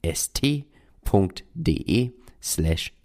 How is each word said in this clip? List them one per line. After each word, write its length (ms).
S 300
T 360
punkt 400
D 200
E 380
slash 520